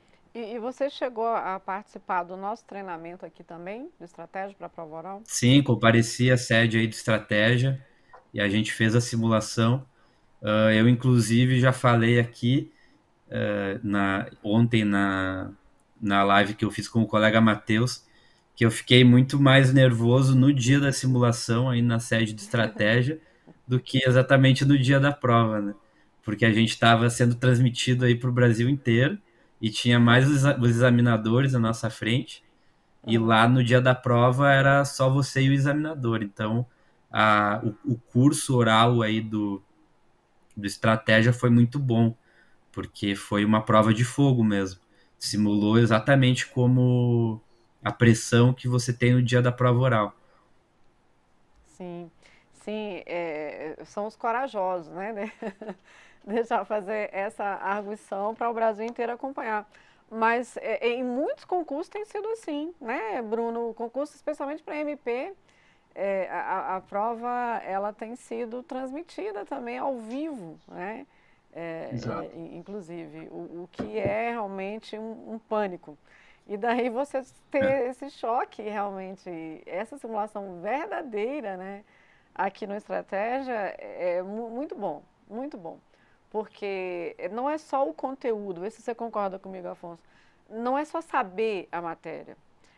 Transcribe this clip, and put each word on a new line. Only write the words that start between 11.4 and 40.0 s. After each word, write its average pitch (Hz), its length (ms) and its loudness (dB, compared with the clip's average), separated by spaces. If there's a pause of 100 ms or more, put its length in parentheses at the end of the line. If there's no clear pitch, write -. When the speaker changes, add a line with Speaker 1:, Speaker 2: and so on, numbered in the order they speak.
Speaker 2:
já 127 140 4
falei 120 460 2
aqui, 123 540 -2 (560)
eh, 104 540 -4
na, 101 460 -2 (140)
ontem 113 420 4
na, 95 680 -2 (480)
na 98 220 2
live 101 320 4
que - 100 -2
eu 101 60 0
fiz - 180 -8
com 113 140 2
o 107 40 -2
colega 107 340 4
Matheus, 110 640 0 (500)
que 117 100 2
eu 113 60 4
fiquei 127 320 6
muito 127 380 6
mais 135 320 6
nervoso 131 640 6
no 131 180 6
dia 135 260 4
da 139 140 2
simulação 120 760 0
aí 120 120 0
na 117 180 2
sede 113 340 0
do 107 60 -14
Estratégia 117 840 0 (240)
Speaker 1:
<laughs> - 220 -20
Speaker 2:
do 127 140 0
que - 260 -2
exatamente 131 580 6
no 139 140 6
dia 135 200 4
da 143 140 2
prova, 113 480 2
né? 104 140 -6 (480)
Porque 107 220 0
a 113 80 6
gente 113 260 2
tava 117 300 4
sendo 120 260 2
transmitido 127 680 2
aí 120 100 6
pro 123 180 -4
Brasil 120 360 4
inteiro 139 500 0 (420)
e 113 100 0
tinha 120 280 2
mais 120 300 6
os 147 80 4
exa-, 135 240 2
os 120 100 4
examinadores 120 840 2
na 123 60 2
nossa 113 300 -2
frente. 117 540 -4 (600)
E 113 120 2
Speaker 1:
Uhum. - 0 -
Speaker 2:
lá 113 300 4
no 127 160 6
dia 123 180 4
da 127 140 4
prova 123 560 2
era 139 340 4
só 135 240 0
você 135 320 0
e 135 80 4
o 139 40 4
examinador. 139 680 0
Então, 110 460 -4 (440)
a, 107 520 2
o, 117 300 -4
o 113 60 -8
curso 135 560 2
oral 117 460 4
aí 110 200 0
do, 104 420 -4 (960)